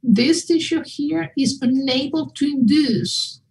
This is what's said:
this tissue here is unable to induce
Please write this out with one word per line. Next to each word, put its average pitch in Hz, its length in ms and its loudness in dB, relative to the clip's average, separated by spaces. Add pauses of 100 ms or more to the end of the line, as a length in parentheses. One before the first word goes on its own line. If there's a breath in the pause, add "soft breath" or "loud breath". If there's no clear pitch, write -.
this 240 440 2
tissue 320 380 0
here 311 540 -4
is 269 240 0
unable 269 680 0
to - 140 -2
induce 277 1040 0